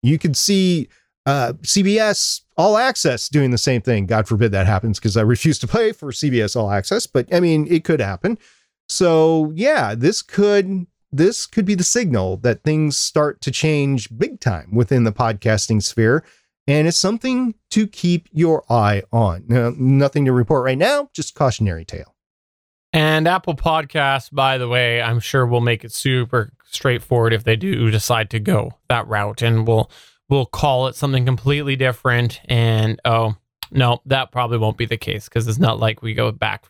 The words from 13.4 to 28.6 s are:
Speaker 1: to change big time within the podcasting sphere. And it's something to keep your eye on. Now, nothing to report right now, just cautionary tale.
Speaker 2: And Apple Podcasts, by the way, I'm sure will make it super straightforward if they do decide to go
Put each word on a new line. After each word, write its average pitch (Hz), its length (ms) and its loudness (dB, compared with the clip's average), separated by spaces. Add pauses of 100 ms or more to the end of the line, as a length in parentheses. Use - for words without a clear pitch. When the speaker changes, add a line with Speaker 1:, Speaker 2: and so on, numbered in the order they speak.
Speaker 1:
to - 80 -6
change 139 680 -2
big 240 240 -4
time 92 320 -4
within 120 320 2
the 113 80 0
podcasting 110 680 0
sphere. 117 420 2 (420)
And 151 220 2
it's 170 80 -2
something 247 580 -2 (180)
to 214 140 2
keep 175 460 -2
your 160 400 2
eye 104 300 2 (100)
on. 98 340 0
Now, 120 300 0
nothing 135 480 2
to 131 80 2
report 123 320 2
right 131 140 -2
now, 190 340 0
just - 220 -10
cautionary 101 500 -2
tale. - 300 -16 (800)
Speaker 2:
And 156 340 2
Apple 175 300 -2
Podcasts, 147 760 -2
by 135 240 0
the 123 120 -4
way, 120 340 0
I'm 117 160 -2
sure 127 280 0
will 120 140 2
make 117 240 -2
it 113 80 -18
super 123 600 -2 (180)
straightforward 120 600 0
if 110 100 -2
they 113 140 0
do 113 340 0
decide 110 400 -2
to 113 80 -4
go 107 360 -2 (140)